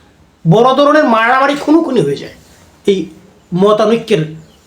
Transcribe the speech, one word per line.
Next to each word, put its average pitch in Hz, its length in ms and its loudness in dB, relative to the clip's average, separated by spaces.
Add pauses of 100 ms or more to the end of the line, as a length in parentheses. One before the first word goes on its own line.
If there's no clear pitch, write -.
(480)
বড় 240 260 4
ধরনের 294 300 2
মারামারি, 254 500 0
খুনোখুনি 294 460 0
হয়ে 143 160 -4
যায় - 180 -16 (520)
এই 190 200 -2 (480)
মতানৈক্যের 208 840 0 (300)